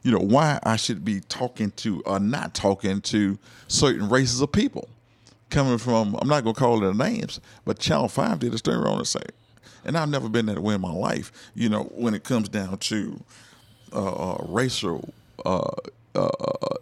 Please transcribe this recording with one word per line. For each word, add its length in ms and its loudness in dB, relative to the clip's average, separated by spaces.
you 80 2
know, 100 6
why 420 4
I 140 2
should 280 -2
be 160 -2
talking 520 -4
to 340 -4
or 120 2
not 360 -2
talking 480 0
to 360 2
certain 400 2
races 320 4
of 120 0
people. 360 0
Coming 260 4
from, 440 2
I'm 80 0
not 160 4
gonna 100 2
call 260 4
their 140 2
names, 460 -2
but 120 -2
Channel 300 0
five 300 0
did 160 -2
a 40 -4
story 300 0
on 120 0
it, 60 -4
say, 140 -4
and 140 -2
I've 100 0
never 220 -2
been 160 2
that 140 -2
way 160 0
in 40 -2
my 120 -4
life, 380 -4
you 140 0
know, 140 0
when 200 0
it 100 -6
comes 240 0
down 300 -4
to, 440 -4
uh, 400 -2
uh, 160 -6
racial, 640 -2
uh, 160 0
uh, 140 2